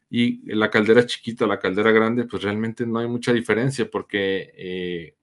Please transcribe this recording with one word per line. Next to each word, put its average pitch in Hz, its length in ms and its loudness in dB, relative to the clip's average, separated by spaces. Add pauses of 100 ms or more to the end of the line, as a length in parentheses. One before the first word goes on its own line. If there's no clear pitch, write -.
Y 120 460 -2
la 107 160 2
caldera 113 340 6
chiquita, 117 420 -4
la 101 120 0
caldera 101 340 2
grande, 113 320 2
pues 95 180 -8
realmente 110 440 -4
no 113 120 -2
hay 120 100 -4
mucha 120 240 -2
diferencia 117 580 0
porque, 95 640 -2
eh, 90 680 -8